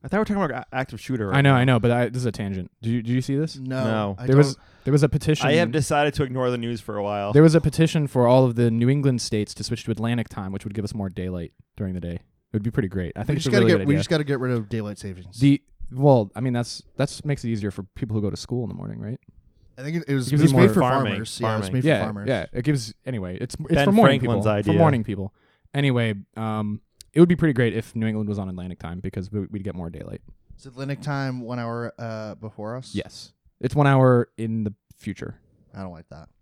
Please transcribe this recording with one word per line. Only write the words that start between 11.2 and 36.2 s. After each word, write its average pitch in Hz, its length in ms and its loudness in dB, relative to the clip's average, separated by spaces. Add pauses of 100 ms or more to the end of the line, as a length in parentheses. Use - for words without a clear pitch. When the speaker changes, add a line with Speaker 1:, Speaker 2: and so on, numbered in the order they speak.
Speaker 2:
during 95 160 -6
the 90 80 -8
day. 85 140 -8
It - 60 -10 (320)
would 107 100 -2
be 113 80 -2
pretty 104 180 0
great. 90 260 -4
I - 60 -8
Speaker 3:
We 113 40 -4
Speaker 2:
think 151 120 0
it's 165 80 -4
Speaker 3:
just - 20 0
Speaker 2:
a 123 40 2
Speaker 3:
gotta 120 140 6
Speaker 2:
really 110 80 6
Speaker 3:
get, 104 60 4
Speaker 2:
good 95 80 -2
Speaker 3:
we 143 60 2
Speaker 2:
idea. 151 60 2
Speaker 3:
just - 100 -4
gotta 156 160 0
get 139 140 -2
rid 127 120 -2
of 113 180 -2
daylight 104 300 -6
savings. 95 400 -14
Speaker 2:
The, 139 220 6 (300)
well, 127 440 4
I 107 60 -6
mean, 127 120 -2
that's, 120 300 -6 (140)
that's - 260 -4
makes 143 200 -4
it 117 60 -4
easier 104 220 -2
for 98 120 -10 (120)
people 107 200 -8
who 107 60 0
go 101 80 -2
to 98 80 -6
school 120 260 -6
in 101 60 -8
the 90 60 -10
morning, 101 240 -10
right? 110 200 -10 (580)
Speaker 3:
I 127 60 -18
think 156 140 -4
it, 165 100 -4
it 139 80 0
was, 123 120 0
Speaker 2:
It 131 40 -2
gives 147 100 4
Speaker 3:
it - 40 6
was 139 60 8
Speaker 2:
you 135 80 4
Speaker 3:
made 180 60 10
Speaker 2:
more 214 80 6
Speaker 3:
for 196 80 4
Speaker 1:
Farming, 131 320 2
Speaker 3:
farmers. - 280 -8
Yeah, 113 60 0
it 110 100 0
was 107 100 -2
Speaker 1:
farming. 92 60 -4
Speaker 3:
made 127 80 0
for 143 60 2
Speaker 2:
Yeah, 117 160 2
Speaker 3:
farmers. 104 240 -6
Speaker 2:
yeah. 117 260 -2
It 120 120 -6
gives, 123 280 -2 (120)
anyway, 98 340 -8
it's, - 220 -8
it's 165 120 -2
Speaker 1:
Ben 143 120 4
Speaker 2:
for 196 80 4
morning 139 260 6
Speaker 1:
Franklin's 117 240 0
Speaker 2:
people. 107 80 2
Speaker 1:
idea. 104 220 0
Speaker 2:
For - 40 4
morning 147 280 4
people. 98 280 -8 (400)
Anyway, 123 400 0 (240)
um, 107 440 -4 (320)
it 151 60 2
would 175 100 8
be 180 60 2
pretty 156 180 0
great 117 220 0
if - 200 -6
New 110 120 -2
England 107 220 -4
was 101 100 -4
on 95 100 -6
Atlantic 90 300 -10
time 85 200 -12
because 95 320 -8
we, 104 160 -4
we'd 101 160 -8
get 98 120 -8
more 85 140 -8
daylight. - 320 -12 (360)
Speaker 3:
Is - 80 -20
Atlantic 135 360 -10
time 135 400 -6
one 120 180 -8
hour, 117 380 -8
uh, 110 380 -10
before 107 400 -12
us? 127 180 -14
Speaker 2:
Yes. - 400 -10 (260)
It's 127 160 -4
one 143 120 4
hour 131 500 6
in 110 260 -4
the 104 100 -4 (240)
future. - 380 -10 (380)
Speaker 3:
I 98 80 -14
don't 92 100 -12
like 85 180 -20
that. 78 200 -20 (120)